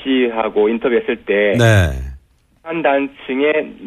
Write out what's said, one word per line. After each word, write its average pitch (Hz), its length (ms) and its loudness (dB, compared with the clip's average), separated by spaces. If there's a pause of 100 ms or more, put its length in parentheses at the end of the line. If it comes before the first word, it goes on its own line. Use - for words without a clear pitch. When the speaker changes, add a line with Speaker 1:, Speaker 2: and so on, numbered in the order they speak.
Speaker 1:
씨하고 113 640 0
인터뷰했을 117 580 -2
때 101 320 0
Speaker 2:
네. 85 540 2 (520)
Speaker 1:
한 165 200 -6
단층의 139 1040 -2